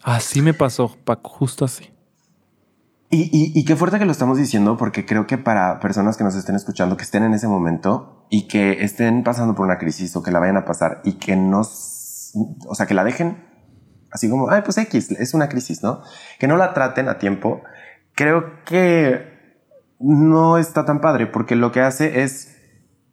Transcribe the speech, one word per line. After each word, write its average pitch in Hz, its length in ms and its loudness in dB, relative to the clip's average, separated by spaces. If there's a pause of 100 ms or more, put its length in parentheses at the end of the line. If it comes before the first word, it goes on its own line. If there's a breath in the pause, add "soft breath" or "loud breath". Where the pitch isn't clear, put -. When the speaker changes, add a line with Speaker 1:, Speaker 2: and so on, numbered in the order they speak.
Speaker 1:
Así 120 380 -2
me 156 140 4
pasó, 127 500 0
Paco, - 240 -4
justo - 380 -4
así. - 240 -12 (1200)
Speaker 2:
Y, 165 140 4
y, 156 340 2
y 147 80 2
qué 160 100 4
fuerte 180 220 0
que 208 80 2
lo 170 60 2
estamos 131 260 0
diciendo, 113 400 2
porque 104 260 -4
creo 107 220 0
que 135 100 -2
para 101 440 0
personas 101 360 0
que 110 80 -2
nos 95 100 0
estén 95 220 -4
escuchando, 95 400 -2
que - 80 -12
estén 107 200 -2
en 110 100 2
ese 110 140 -2
momento 92 800 -2
y 104 180 0
que 98 360 0
estén 117 400 0
pasando 117 300 -2
por 95 120 -2
una 92 120 0
crisis 85 380 -6
o 82 60 -4
que 90 80 -6
la 90 80 2
vayan 92 180 2
a 95 80 0
pasar 82 400 -4
y 92 100 -2
que - 220 -4
no 95 260 2
s-, - 760 -12 (300)
o - 60 -10
sea, 98 120 -2
que 92 80 -2
la 95 100 2
dejen 170 400 -4 (680)
así 110 200 -4
como, 127 200 0
"Ay, 202 140 2
pues 202 140 -2
X, 214 320 -2
es - 240 -4
una 151 160 0
crisis", 123 320 -6
¿no? 120 180 -4 (380 loud breath)
Que 131 100 0
no 156 80 4
la 185 160 2
traten 131 360 0
a - 100 -4
tiempo. 98 440 -2 (520 loud breath)
Creo 156 500 0
que 165 720 2 (640)
no 160 600 6
está 156 280 -2
tan 147 140 0
padre, 139 260 2
porque 117 300 -2
lo 120 160 2
que 127 80 2
hace 131 420 0
es - 320 -8 (580)